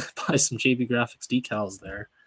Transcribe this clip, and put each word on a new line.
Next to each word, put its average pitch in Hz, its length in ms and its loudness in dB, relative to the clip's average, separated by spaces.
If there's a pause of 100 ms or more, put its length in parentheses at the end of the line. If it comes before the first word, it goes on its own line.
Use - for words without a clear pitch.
<laughs> - 260 -6
buy - 60 2
some 120 240 4
J 131 160 4
B 120 140 0
Graphics 117 400 -2
decals 107 500 -2
there. 98 300 -12 (180)